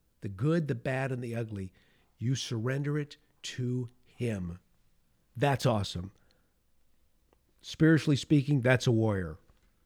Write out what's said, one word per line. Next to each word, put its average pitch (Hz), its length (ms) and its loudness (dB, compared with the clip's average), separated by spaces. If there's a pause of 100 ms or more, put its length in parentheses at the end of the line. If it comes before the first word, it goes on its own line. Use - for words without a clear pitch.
(220)
the 104 80 -8
good, 147 380 0
the 135 60 -2
bad, 131 380 -4
and 127 120 -6
the 117 120 -6
ugly, 107 360 -6 (460)
you 120 160 0
surrender 135 640 -4
it 147 200 -8 (260)
to 123 460 -4 (140)
him. 95 540 -6 (800)
That's 135 300 2
awesome. 98 420 -2 (1500)
Spiritually 156 540 4
speaking, 143 460 2
that's 127 260 4
a 131 40 4
warrior. 101 460 0 (480)